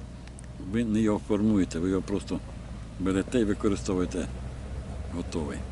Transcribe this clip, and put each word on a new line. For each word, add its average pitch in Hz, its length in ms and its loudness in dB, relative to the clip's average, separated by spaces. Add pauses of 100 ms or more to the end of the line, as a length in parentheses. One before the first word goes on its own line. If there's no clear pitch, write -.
(720)
ви 117 120 2
не 110 180 2
його 107 260 4
формуєте, 101 520 4
ви 92 100 2
його 95 120 4
просто 92 380 -2 (600)
берете 95 400 2
і 113 40 6
використовуєте 92 840 2 (880)
готовий. 76 420 -4 (140)